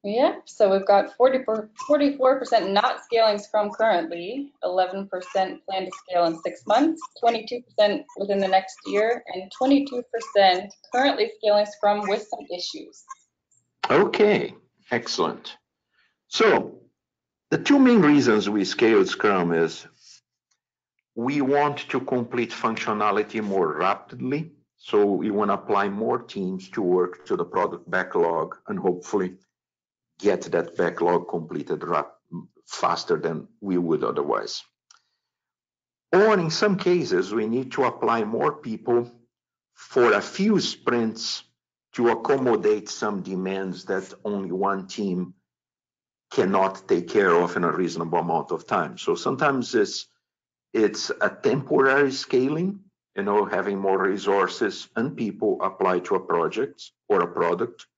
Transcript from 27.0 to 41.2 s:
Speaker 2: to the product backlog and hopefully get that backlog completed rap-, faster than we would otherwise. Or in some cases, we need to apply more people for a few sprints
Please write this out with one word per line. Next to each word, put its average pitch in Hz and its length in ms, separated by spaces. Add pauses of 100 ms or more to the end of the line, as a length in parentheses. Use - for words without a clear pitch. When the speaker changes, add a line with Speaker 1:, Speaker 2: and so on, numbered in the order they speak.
Speaker 2:
to 101 80
the 85 100
product 87 460
backlog 85 680 (120)
and 101 100
hopefully 90 560 (880)
get 98 220 (100)
that 85 240
backlog 87 520
completed 78 540
rap-, 78 320 (540)
faster 87 480
than 78 320 (120)
we 95 180
would 80 260
otherwise. 60 580 (1500)
Or 208 220
in 165 160
some 202 260
cases, 107 580
we 110 140
need 127 240
to 135 120
apply 117 380
more 117 300
people 120 580 (640)
for 120 380
a 101 80
few 196 400
sprints - 840 (520)